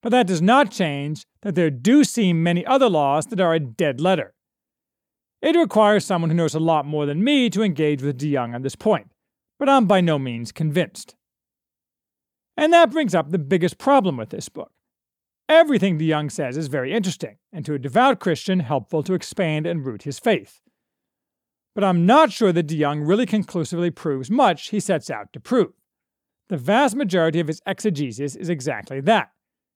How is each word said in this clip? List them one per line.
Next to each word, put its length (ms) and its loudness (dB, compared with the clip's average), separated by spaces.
But 80 -6
that 180 4
does 140 0
not 300 4
change 540 -6
that 120 -4
there 140 2
do 340 4
seem 400 0
many 220 0
other 240 4
laws 380 0
that 120 -8
are 140 2
a 60 2
dead 420 -4
letter. 320 0
It 140 2
requires 500 4
someone 240 -2
who 60 0
knows 180 0
a 60 -4
lot 260 0
more 200 -4
than 180 -2
me 280 2
to 120 -2
engage 400 0
with 160 -4
DeYoung 340 -4
on 80 -8
this 140 -6
point, 360 -2
but 120 0
I'm 160 6
by 160 4
no 180 0
means 320 -8
convinced. 640 -4
And 160 2
that 180 6
brings 240 -2
up 160 0
the 80 -2
biggest 380 -2
problem 400 2
with 120 -10
this 200 -12
book. 220 -14
Everything 500 4
DeYoung 340 0
says 260 -6
is 100 -6
very 240 -4
interesting, 460 -4
and 120 -10
to 80 -4
a 60 -4
devout 400 2
Christian, 400 -2
helpful 440 -4
to 100 -2
expand 520 -4
and 200 -6
root 180 -10
his 160 -10
faith. 420 -2
But 100 -2
I'm 220 2
not 260 6
sure 200 0
that 160 0
DeYoung 400 -2
really 180 2
conclusively 680 -4
proves 400 -6
much 380 0
he 100 -4
sets 300 -4
out 240 -10
to 60 -16
prove. 340 0
The 100 -6
vast 380 2
majority 440 0
of 80 -2
his 200 -8
exegesis 680 -4
is 140 -10
exactly 520 -6
that, 300 0